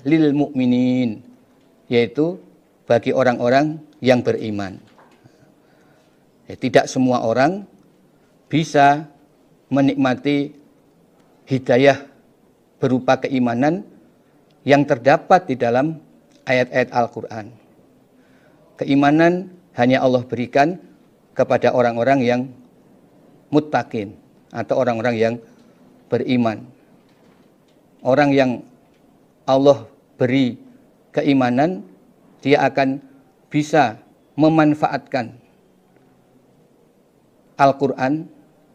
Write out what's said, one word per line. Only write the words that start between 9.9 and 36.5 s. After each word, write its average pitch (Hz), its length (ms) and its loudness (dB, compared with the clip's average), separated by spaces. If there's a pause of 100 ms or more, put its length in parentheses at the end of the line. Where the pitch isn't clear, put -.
hidayah 131 640 0 (720)
berupa 127 400 -2
keimanan 131 640 -2 (840)
yang 139 180 4
terdapat 147 640 2
di 127 80 -4
dalam 131 400 -2 (480)
ayat-ayat 127 480 -2
Al-Quran. 110 540 -6 (1300)
Keimanan 156 720 2 (300)
hanya 131 260 2
Allah 127 220 0
berikan 139 500 -2 (560)
kepada 127 400 0
orang-orang 120 480 0
yang 120 200 0 (1080)
muttaqin 123 640 -4 (400)
atau 113 240 -6
orang-orang 120 400 -2
yang 113 180 0 (800)
beriman. 120 520 -2 (1400)
Orang 139 300 2
yang 127 260 0 (880)
Allah 135 400 2 (320)
beri 127 380 0 (560)
keimanan, 147 720 0 (580)
dia 139 240 2
akan 135 320 -2 (480)
bisa 147 480 0 (400)
memanfaatkan 147 960 0 (2250)